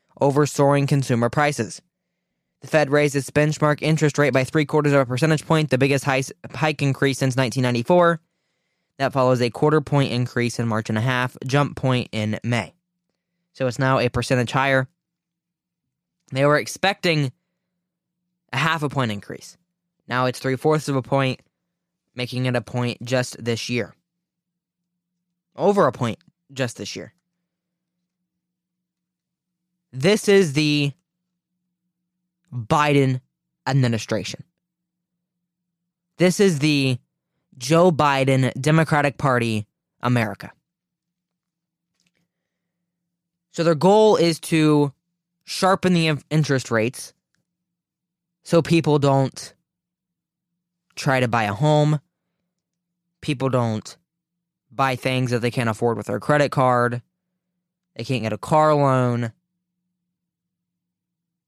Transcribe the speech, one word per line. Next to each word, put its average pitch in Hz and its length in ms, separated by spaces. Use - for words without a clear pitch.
over 143 280
soaring 139 400
consumer 123 420
prices. 143 540
The - 60
Fed 151 200
raised 143 260
its 139 160
benchmark 151 520
interest 151 340
rate 143 160
by 131 120
three 151 200
quarters 147 300
of 139 60
a 127 60
percentage 143 400
point, 156 220
the 127 100
biggest 135 280
hike, 135 260
hike 156 260
increase 139 380
since 131 180
nineteen 131 260
ninety-four. 160 560
That 135 160
follows 127 300
a 120 80
quarter 151 320
point 139 280
increase 120 480
in 117 80
March 110 220
and 110 80
a 107 60
half, 123 340
jump 139 300
point 127 360
in 107 300
May. 110 320
So 131 140
it's 123 120
now 131 200
a 117 100
percentage 123 420
higher. 135 380
They 135 140
were 147 100
expecting 156 760
a 127 40
half 160 260
a 147 60
point 127 240
increase. - 460
Now 123 160
it's 127 140
three-fourths 147 500
of 139 80
a 127 60
point, 135 380
making 123 320
it 120 100
a 117 60
point 123 420
just 123 400
this 117 240
year. 120 260
Over 185 320
a 123 60
point 117 260
just 131 260
this - 180
year. - 160
This 170 360
is 196 260
the 147 380
Biden 135 680
administration. 117 760
This 180 240
is 180 200
the 139 380
Joe 165 340
Biden 135 580
Democratic 151 580
Party 117 480
America. 117 480
So 170 100
their 165 140
goal 202 400
is 165 240
to 151 520
sharpen 185 460
the 165 140
in-, 151 240
interest 147 400
rates 117 420
so 170 180
people 156 360
don't 135 560
try 131 240
to 123 80
buy 113 160
a 104 80
home. 151 480
People 131 300
don't 117 440
buy 131 260
things 127 360
that 120 80
they 120 100
can't 117 180
afford 113 300
with 104 80
their 110 120
credit 147 320
card. 120 520
They 120 100
can't 123 180
get 110 100
a 107 60
car 156 360
loan. 127 580